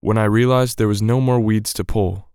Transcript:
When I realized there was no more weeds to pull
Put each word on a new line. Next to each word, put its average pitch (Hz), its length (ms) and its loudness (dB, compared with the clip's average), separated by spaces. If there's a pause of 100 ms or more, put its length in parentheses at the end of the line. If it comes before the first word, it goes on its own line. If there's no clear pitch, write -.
When 107 160 0
I 110 60 2
realized 123 520 2
there 110 120 0
was 104 120 0
no 117 220 0
more 123 180 2
weeds 110 320 -2
to 95 120 -6
pull 95 500 -4